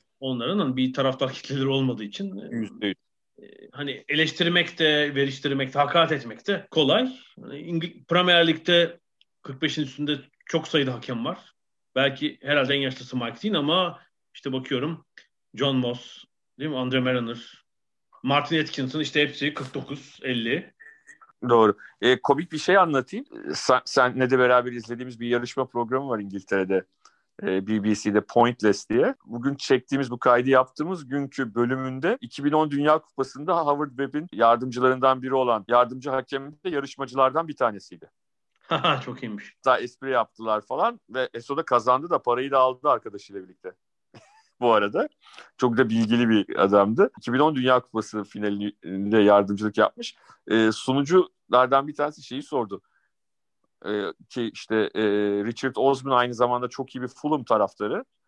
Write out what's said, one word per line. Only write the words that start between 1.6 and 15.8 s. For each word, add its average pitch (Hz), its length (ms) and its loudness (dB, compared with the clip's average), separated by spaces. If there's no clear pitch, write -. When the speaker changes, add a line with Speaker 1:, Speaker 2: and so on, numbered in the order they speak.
Speaker 1:
olmadığı 131 360 0
için, 98 320 -10
e, 117 200 -10
Speaker 2:
Yüzde 107 300 -6
yüz. 95 100 -2
Speaker 1:
e, - 60 -20
hani 139 360 -10
eleştirmek 165 680 0
de, 147 360 2
veriştirmek 139 600 -2
de, 143 40 -2
hakaret 165 340 2
etmek 120 340 -8
de 196 240 -4
kolay. 156 380 2
Hani 127 180 -16
İngil-, 165 460 -8
Premier 175 420 4
Lig'de 170 540 2
kırk 135 200 -12
beşin 156 200 -4
üstünde 143 360 -6
çok 160 220 -4
sayıda 135 260 0
hakem 120 300 -8
var. 175 140 -8
Belki 139 480 -2
herhalde 139 320 0
en 139 60 0
yaşlısı 131 360 -6
Mike 117 260 -6
Dean 214 120 -2
ama 165 440 0
işte - 180 -8
bakıyorum 131 520 -6
John 135 220 0
Moss, 123 480 -6